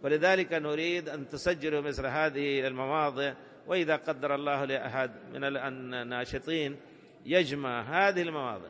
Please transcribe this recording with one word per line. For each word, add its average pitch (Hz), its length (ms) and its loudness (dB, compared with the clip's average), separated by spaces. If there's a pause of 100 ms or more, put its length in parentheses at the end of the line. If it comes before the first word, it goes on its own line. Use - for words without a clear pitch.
فلذلك 170 500 4
نريد 156 560 0
أن 143 180 -8
تسجلوا 151 540 0
مثل 135 240 -4
هذه 139 600 2
المواضع، 135 680 0 (340)
وإذا 165 280 2
قدر 143 400 -2
الله 143 300 0
لأحد 131 460 -2 (220)
من 135 100 -6
الناشطين 131 1300 -4 (480)
يجمع 139 560 2
هذه 180 400 4
المواضع 131 480 -4